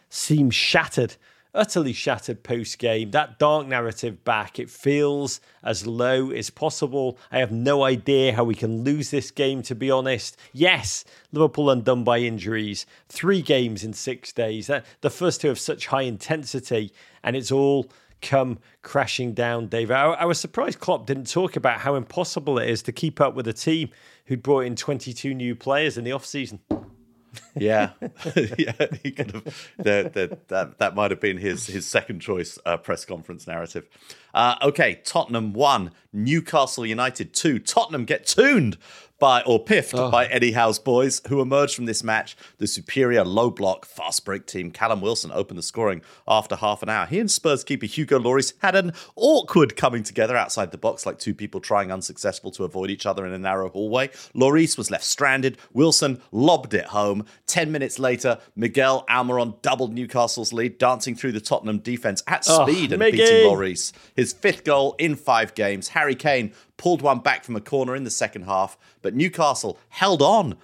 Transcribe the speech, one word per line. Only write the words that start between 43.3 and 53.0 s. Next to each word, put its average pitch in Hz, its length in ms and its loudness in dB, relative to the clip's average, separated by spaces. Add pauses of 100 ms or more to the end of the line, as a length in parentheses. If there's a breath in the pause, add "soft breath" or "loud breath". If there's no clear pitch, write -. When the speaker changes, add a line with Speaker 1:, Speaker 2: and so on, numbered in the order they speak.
Speaker 2:
block, 92 380 -2
fast - 380 -6
break 98 200 -8
team. 87 280 -10
Callum 110 280 0
Wilson 107 320 -4
opened 98 240 -4
the 82 60 -10
scoring 101 400 -4 (240 soft breath)
after 107 300 0
half 104 260 -2
an 95 60 -8
hour. 104 180 -2
He 170 140 -2
and 214 100 -2
Spurs 139 320 0
keeper 127 240 -6
Hugo 139 320 0
Lloris 127 400 2
had 185 160 2
an 180 180 2 (220 loud breath)
awkward 220 600 4
coming 123 260 0
together 117 340 0
outside 104 360 -2
the - 60 -14
box, - 280 -2
like 92 140 -6
two 104 120 -4
people 101 280 -8
trying 98 320 0
unsuccessful 95 580 -6
to 95 140 -8
avoid 92 260 -6
each 101 160 -6